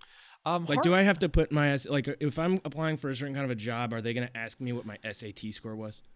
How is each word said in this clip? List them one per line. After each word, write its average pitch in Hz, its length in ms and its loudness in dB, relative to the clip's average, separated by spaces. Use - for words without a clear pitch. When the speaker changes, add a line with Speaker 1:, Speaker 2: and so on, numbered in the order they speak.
Speaker 1:
Um, 170 220 0
Speaker 2:
Like, 147 120 4
Speaker 1:
har- 277 40 4
Speaker 2:
do 175 120 6
I 190 80 8
have 196 180 4
to 175 80 2
put 160 240 4
my 147 180 4
S-, 139 160 -2
like, 139 220 0
if 147 160 0
I'm 180 280 2
applying 156 320 -2
for 143 140 -6
a 135 40 -4
certain 139 180 -6
kind 139 120 -2
of 131 80 -2
a - 20 0
job, 117 400 -2
are 113 80 -4
they 117 100 -2
gonna 123 220 -2
ask 113 260 -8
me 123 120 -4
what 120 120 -4
my 104 180 -10
S 107 200 -8
A 107 100 -8
T 107 200 -8
score 110 240 -10
was? 107 260 -10